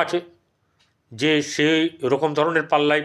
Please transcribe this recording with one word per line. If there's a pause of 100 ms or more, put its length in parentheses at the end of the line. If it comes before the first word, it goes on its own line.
আছে (920)
যে (220)
সে (400)
এরকম
ধরনের
পাল্লায়